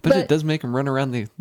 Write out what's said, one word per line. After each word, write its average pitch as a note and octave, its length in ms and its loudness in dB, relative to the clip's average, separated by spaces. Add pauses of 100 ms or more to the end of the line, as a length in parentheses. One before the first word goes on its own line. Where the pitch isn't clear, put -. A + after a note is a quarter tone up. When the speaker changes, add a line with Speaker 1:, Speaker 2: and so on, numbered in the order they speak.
Speaker 1:
But D#3+ 60 2
Speaker 2:
But F3+ 80 8
Speaker 1:
it - 100 0
does D3+ 160 2
make D#3 200 -2
'em B2 120 -4
run C#3 120 0
around C3+ 240 -2
the, A#2 160 -4 (140)